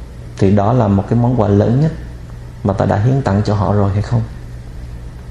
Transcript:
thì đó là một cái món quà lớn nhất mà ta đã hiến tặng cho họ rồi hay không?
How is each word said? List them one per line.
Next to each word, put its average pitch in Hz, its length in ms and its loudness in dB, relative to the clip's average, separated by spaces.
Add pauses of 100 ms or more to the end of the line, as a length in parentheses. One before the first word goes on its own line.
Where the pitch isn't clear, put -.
(380)
thì 101 180 4
đó 101 160 4
là 120 160 4
một 98 200 4
cái 113 100 2
món 120 220 2
quà 101 80 4
lớn 107 320 4
nhất 156 120 2 (720)
mà 101 100 2
ta 98 100 0
đã 98 120 2
hiến 127 260 2
tặng 101 220 2
cho 101 100 0
họ 101 200 2
rồi 98 180 2
hay 101 100 0
không? 113 200 -2 (1080)